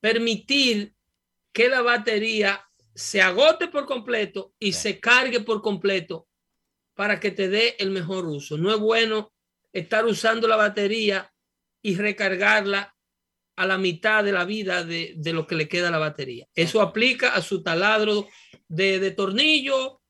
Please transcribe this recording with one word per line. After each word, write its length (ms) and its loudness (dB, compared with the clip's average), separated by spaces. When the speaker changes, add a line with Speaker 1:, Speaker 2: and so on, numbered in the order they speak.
Speaker 1:
permitir 920 0
que 160 4
la 140 2
batería 800 0
se 260 -2
agote 480 4
por 180 -4
completo 720 -6
y 140 -2
Speaker 2:
Sí. 80 -4
Speaker 1:
se 200 -4
cargue 400 2
por 220 -2
completo 680 -4
para 260 -2
que 100 -2
te 180 -2
dé 300 0
el 120 -2
mejor 360 -4
uso. 300 -8
No 180 0
es 60 0
bueno 540 0
estar 340 0
usando 420 0
la 80 4
batería 760 0
y 140 0
recargarla 960 0
a 100 0
la 100 2
mitad 480 2
de 80 0
la 120 0
vida 400 -4
de, 320 -6
de 160 -4
lo 140 -4
que 80 -6
le 140 -2
queda 200 0
a 20 0
la 80 0
batería. 560 -6
Eso 260 2
Speaker 2:
Ok. 80 4
Speaker 1:
aplica 460 0
a 80 0
su 200 -6
taladro 680 0
de, 300 0
de 120 -2
tornillo 1000 0